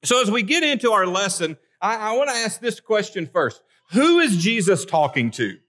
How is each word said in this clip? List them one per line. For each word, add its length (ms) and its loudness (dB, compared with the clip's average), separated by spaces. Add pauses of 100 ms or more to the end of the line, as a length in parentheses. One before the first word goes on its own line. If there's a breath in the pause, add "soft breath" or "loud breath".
So 180 2
as 80 0
we 140 0
get 180 0
into 300 0
our 160 2
lesson, 480 -4 (240)
I, 160 -2
I 220 -4
wanna 160 0
ask 260 -4
this 220 -6
question 500 -4
first. 300 -2 (300)
Who 280 4
is 160 2
Jesus 480 2
talking 480 0
to? 260 -4 (120)